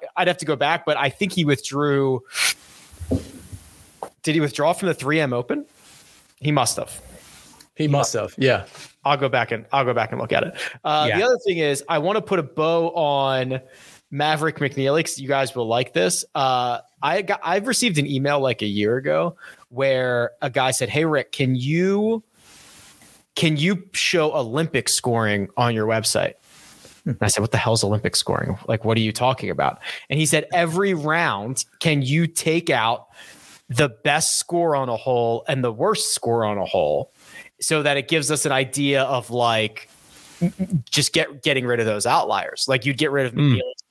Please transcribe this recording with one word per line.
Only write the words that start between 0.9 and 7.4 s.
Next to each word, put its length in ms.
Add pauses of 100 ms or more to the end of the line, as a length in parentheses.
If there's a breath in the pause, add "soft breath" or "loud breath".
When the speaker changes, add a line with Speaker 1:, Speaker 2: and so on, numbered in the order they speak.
Speaker 1:
I 120
think 220
he 140
withdrew. 760 (2000 loud breath)
Did 120
he 60
withdraw 320
from 160
the 40
three 260
M 120
Open? 340 (760 loud breath)
He 100
must 260
have. 220 (760 loud breath)